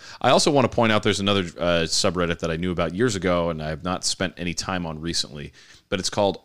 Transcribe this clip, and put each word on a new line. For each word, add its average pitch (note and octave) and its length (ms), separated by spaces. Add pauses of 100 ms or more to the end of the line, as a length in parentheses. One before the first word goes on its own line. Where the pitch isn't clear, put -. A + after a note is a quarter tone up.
(220)
I, A#2+ 80
I - 20
also E3+ 200
wanna C3+ 180
point A2+ 220
out G#2+ 120
there's G2 180
another, G2 200 (180)
uh, E2+ 260
subreddit E2+ 540
that E2+ 120
I E2 60
knew F2+ 140
about E2+ 240
years A2+ 200
ago F2 360
and D#2 100
I D2+ 80
have D#2 140
not F2+ 200
spent - 340
any F2 180
time F2+ 320
on D#2 120
recently, D2 540 (340)
but G2 120
it's F#2 100
called G2 360